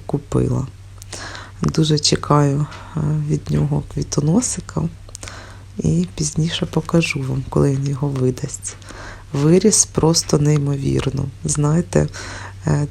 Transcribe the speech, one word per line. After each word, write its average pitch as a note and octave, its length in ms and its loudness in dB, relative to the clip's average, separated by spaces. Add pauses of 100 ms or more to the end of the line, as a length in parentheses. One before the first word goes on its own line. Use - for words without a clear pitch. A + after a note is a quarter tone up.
купила. B2+ 600 0 (960)
Дуже D3+ 380 2
чекаю, D3 640 2 (320)
е, - 20 -2 (300)
від D3+ 220 -2
нього D3 320 2 (100)
квітоносика D3+ 880 0 (960)
і E3 380 2
пізніше D#3+ 500 -2
покажу E3 560 0
вам, C3 280 -2
коли C#3+ 220 4
він C#3 160 0
його C#3+ 200 -2
видасть. B2+ 680 -2 (580)
Виріс E3 520 6
просто - 540 2
неймовірно. C#3 840 2 (180)
Знаєте, D3+ 640 2 (600)
е, D3 240 2